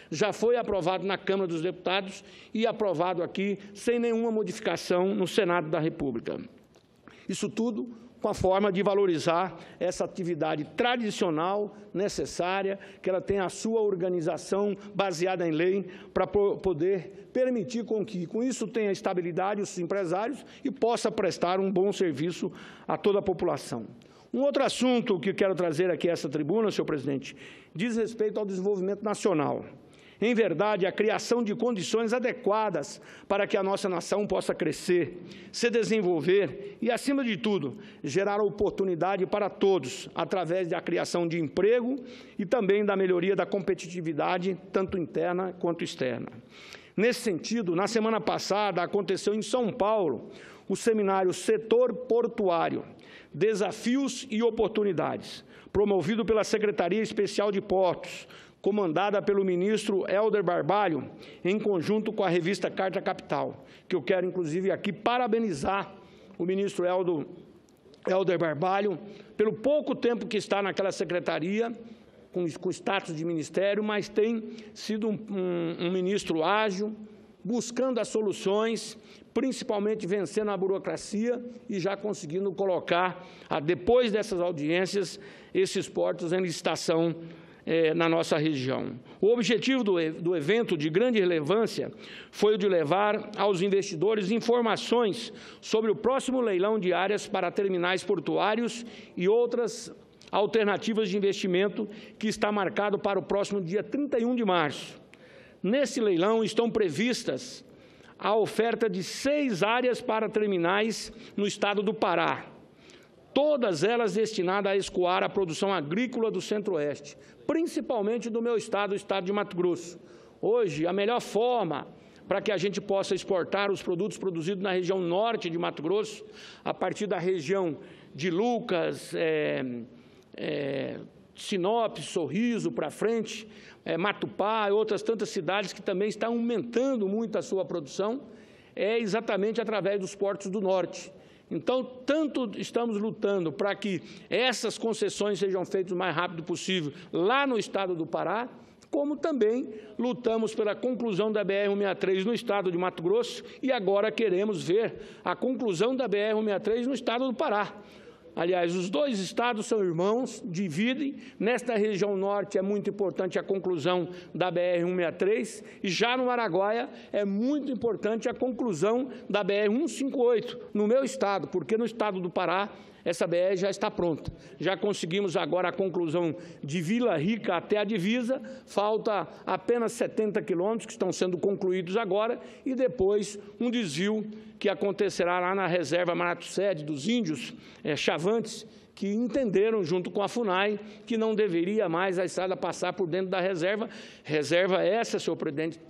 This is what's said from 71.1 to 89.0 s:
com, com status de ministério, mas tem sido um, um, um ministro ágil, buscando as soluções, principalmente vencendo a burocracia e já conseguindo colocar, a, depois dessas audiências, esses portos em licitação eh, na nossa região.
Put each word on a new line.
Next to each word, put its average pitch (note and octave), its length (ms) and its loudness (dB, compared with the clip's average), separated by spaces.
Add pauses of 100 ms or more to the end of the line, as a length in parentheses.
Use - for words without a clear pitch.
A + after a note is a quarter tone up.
com, F3 180 0
com - 180 -6
status F3+ 460 -2
de D#3 80 -4
ministério, F3+ 580 0
mas G#3 280 -2
tem A3 400 0 (240)
sido A3 340 -4
um, G#3+ 100 0 (120)
um, F3 560 -2
um F3 40 0
ministro F#3 540 0
ágil, G#3+ 500 2 (480)
buscando A#3+ 560 -2
as G#3 100 -2
soluções, G#3+ 880 0 (340)
principalmente G#3+ 720 0
vencendo G#3 440 0
a G3 60 0
burocracia G3 840 -2 (240)
e G3+ 140 -2
já G3 160 -2
conseguindo G3 560 -4
colocar, F3+ 720 0 (220)
a, D#3+ 100 2
depois G#3+ 540 4
dessas G3+ 260 0
audiências, F3 800 0 (360)
esses F#3 340 2
portos F3 420 -2
em F#3 120 2
licitação E3 760 0 (500)
eh, D#3+ 280 4
na E3 140 4
nossa E3 280 2
região. C3 560 0 (280)